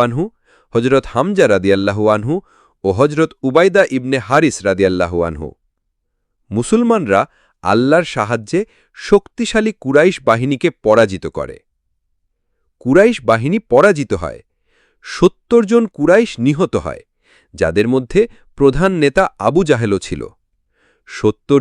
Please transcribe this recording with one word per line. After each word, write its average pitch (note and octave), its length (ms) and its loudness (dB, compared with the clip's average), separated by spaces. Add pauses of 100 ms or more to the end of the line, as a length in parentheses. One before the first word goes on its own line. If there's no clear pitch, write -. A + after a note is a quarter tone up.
আনহু, A#2+ 180 -4 (520)
হযরত B2+ 320 0
হামজা F3 420 0
রাদিয়াল্লাহু G2 600 0
আনহু G#2+ 260 -2 (500)
ও F#2+ 80 -2
হযরত D3 380 0 (120)
উবাইদা F3 480 2
ইবনে C3 280 -4
হারিস C3+ 380 2 (120)
রাদিয়াল্লাহু F#2 560 0
আনহু। D#2+ 240 -8 (1040)
মুসলমানরা D#3 680 0 (440)
আল্লাহর C3 500 2
সাহায্যে A#2 460 -6 (360)
শক্তিশালী A3 840 -2
কুরাইশ D3 360 2 (120)
বাহিনীকে B2+ 400 0 (160)
পরাজিত G#2+ 420 2
করে। C#2 300 -12 (1200)
কুরাইশ G3 380 2 (140)
বাহিনী A#2+ 280 0 (140)
পরাজিত D3 420 2
হয়, D#2 260 -8 (640)
সত্তর - 600 0
জন A#3 220 2
কুরাইশ F#3 520 2
নিহত C#3+ 380 -2
হয়, D#2 260 -10 (520)
যাদের F2+ 340 0
মধ্যে C3 320 -2 (380)
প্রধান C#3 320 2 (120)
নেতা C#3+ 200 2 (160)
আবু B2 260 0
জাহেলও A2+ 340 0
ছিল। D2 240 -10 (840)
সত্তর - 520 0